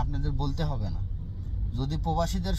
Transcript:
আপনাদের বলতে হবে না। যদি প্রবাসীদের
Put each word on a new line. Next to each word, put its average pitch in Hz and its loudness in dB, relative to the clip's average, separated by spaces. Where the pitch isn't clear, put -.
আপনাদের 139 2
বলতে 143 0
হবে 113 0
না। - -2
যদি 139 0
প্রবাসীদের 170 2